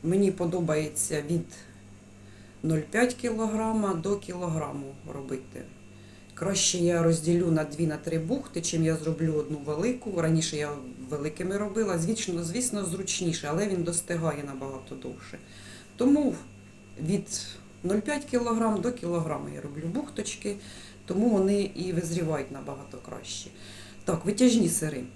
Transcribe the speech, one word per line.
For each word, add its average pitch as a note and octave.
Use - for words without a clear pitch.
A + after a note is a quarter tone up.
Мені F#3+
подобається D#3
від E3
нуль D#3+
п'ять B3
кілограма A3
до F#3
кілограму D#3
робити. C3+
Краще F#3+
я E3+
розділю E3
на D#3
дві, D3
на D3+
три D#3+
бухти, E3+
чим E3
я D#3+
зроблю D#3+
одну D3
велику. E3+
Раніше D#3+
я D3
великими D#3
робила. G3+
Звісно, F3
звісно, G#3
зручніше, F3
але G3
він F3+
достигає E3
набагато C3+
довше. -
Тому C#4+
від -
нуль G3+
п'ять D4
кілограм A3+
до B3
кілограма D#3
я C#3+
роблю C#3+
бухточки, G#3
тому G3+
вони G3+
і F#3
визрівають E3
набагато C#3
краще. -
Так, E3
витяжні A3
сири. D3+